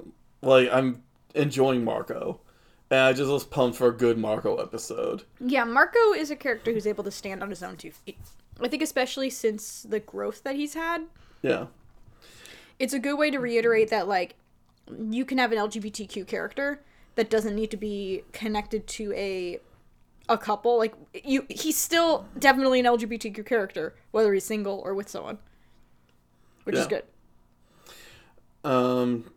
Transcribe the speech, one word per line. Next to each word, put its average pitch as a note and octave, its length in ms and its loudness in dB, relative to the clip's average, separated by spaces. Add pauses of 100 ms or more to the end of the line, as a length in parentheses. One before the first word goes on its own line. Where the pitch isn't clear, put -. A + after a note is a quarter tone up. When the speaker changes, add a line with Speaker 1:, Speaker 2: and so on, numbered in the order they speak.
(400)
Speaker 1:
like, B2+ 320 8
I'm B2+ 300 0 (320)
enjoying C3 500 2
Marco. A2+ 560 -4 (500)
And C3 100 6
I C3 140 6
just C3+ 160 0
was C#3 140 0
pumped B2 340 0
for B2+ 100 6
a A#2+ 80 2
good A#2 220 4
Marco G#2+ 380 0
episode. - 680 -4 (180)
Speaker 2:
Yeah, B3 240 0
Marco F4 480 4
is D#4 180 -2
a D4 60 -8
character A#3 360 -4
who's G#3+ 140 -2
able G#3 180 -2
to G3 60 -8
stand G3 320 -10
on G3 80 -8
his F#3+ 120 -12
own F3+ 140 -12
two D#3+ 160 -16
feet. - 260 -18 (420)
I B3 80 -2
think D4 140 -2
especially C4+ 480 -2
since G#3+ 520 -6
the G#3+ 180 -4
growth G3+ 440 -8
that C#4 100 -6
he's D4 200 -4
had. E4 280 -4 (380)
Speaker 1:
Yeah. - 260 0 (1120)
Speaker 2:
It's C4 140 -2
a C#4 60 -2
good C#4 160 -2
way D4+ 160 2
to C#4 80 -2
reiterate A#3 520 2
that, G#3 160 0
like, F#3 280 0 (760)
you A#3+ 160 -2
can C4 140 -2
have B3 120 2
an A3 80 2
L G#3 100 0
G A3 120 -8
B G#3 100 -8
T G#3 160 -12
Q G3 180 -8
character C#4 580 -6 (320)
that A3 160 0
doesn't G#3+ 260 0
need A3 140 -2
to G#3+ 60 -8
be G3+ 460 -6 (100)
connected G#3+ 560 -4
to G#3 260 -8
a, F#3 460 -6 (680)
a A3+ 80 4
couple. A3 420 2
Like, A3 160 0 (300)
you, C4+ 240 2
he's - 300 -2
still E4 480 2 (120)
definitely C4 420 4
an B3 60 4
L A#3+ 120 6
G A3+ 80 -4
B A3+ 120 -6
T A3+ 120 -8
Q G#3 140 -10
character, F#3+ 500 -2 (160)
whether G#3+ 240 4
he's F#3+ 100 0
single G3+ 400 -4
or G3 100 -4
with G3 140 -6
someone. - 300 -10 (1300)
Which G#3 120 -4
is - 140 2
Speaker 1:
Yeah. - 100 -2
Speaker 2:
good. - 40 -12 (1700)
Speaker 1:
Um, B2 680 2